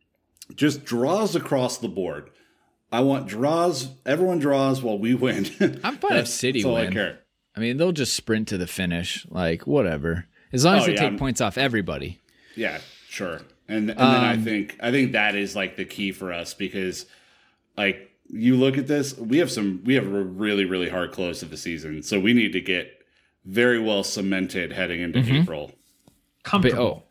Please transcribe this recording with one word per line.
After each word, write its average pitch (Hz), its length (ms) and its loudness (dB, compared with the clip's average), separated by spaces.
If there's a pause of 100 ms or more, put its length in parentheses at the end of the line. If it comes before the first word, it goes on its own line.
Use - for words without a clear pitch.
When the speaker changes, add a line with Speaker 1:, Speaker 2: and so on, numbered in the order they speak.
(540)
Speaker 1:
just 135 300 0
draws 160 500 0
across 131 440 0
the 117 100 -6
board. 82 420 -6 (640)
I 117 80 2
want 135 260 2
draws. 139 640 0 (180)
Everyone 175 320 2
draws 135 440 2
while 110 160 -2
we 117 160 2
win. 113 400 0
<laughs> - 60 -10 (220)
Speaker 2:
I'm 277 140 -4
fine 392 160 0
if 190 60 4
Speaker 1:
That's, 123 120 -2
Speaker 2:
City 127 320 0
Speaker 1:
that's 101 60 2
all 117 80 2
I 113 80 2
Speaker 2:
win. 92 80 -2
Speaker 1:
care. 98 260 -2 (380)
Speaker 2:
I 104 40 -8
mean, 120 160 0
they'll 170 160 2
just 143 220 0
sprint 110 340 0
to 101 100 -2
the 87 80 -2
finish. 87 640 -4
Like, 85 360 -2
whatever. 82 600 0 (260)
As 131 120 2
long 190 120 6
as - 60 6
Speaker 1:
Oh, - 40 4
Speaker 2:
they - 60 2
Speaker 1:
yeah, - 80 0
Speaker 2:
take - 120 2
Speaker 1:
I'm - 60 -6
Speaker 2:
points 131 220 -2
off 110 180 0
everybody. 92 600 -2 (360)
Speaker 1:
Yeah, 92 220 -4 (300)
sure. 85 320 -8 (280)
And, 107 220 -2
and 107 80 -8
then - 20 -
I 127 340 6
Speaker 2:
Um, 113 100 0
Speaker 1:
think, 104 360 -2
I 120 120 -2
think 135 200 2
that 104 220 2
is, 101 220 -2
like, 95 200 -4
the 92 80 -6
key 98 280 -4
for 92 200 -8
us 85 220 -8
because, 92 520 -6 (680)
like, 98 340 -2 (180)
you 120 280 4
look 135 220 4
at 131 80 -2
this, 143 320 0
we 117 200 0
have 175 120 2
some, 98 340 -2
we 127 100 4
have 110 120 2
a 98 160 -2
really, 98 440 0
really 90 240 0
hard 87 220 -4
close 87 300 -6
of 80 80 -12
the 80 60 -12
season. 78 460 -8
So 104 180 0
we 107 120 4
need 110 200 4
to 90 80 -2
get - 420 -4 (420)
very 117 360 2
well 104 240 0
cemented 95 680 -2
heading 87 280 -4
into 87 200 0
Speaker 2:
Mm-hmm. 123 220 2
Speaker 1:
April. 76 300 -4 (680)
Speaker 3:
Comfortable. 180 340 2
Speaker 2:
Bi-, 120 60 2
oh, 104 280 0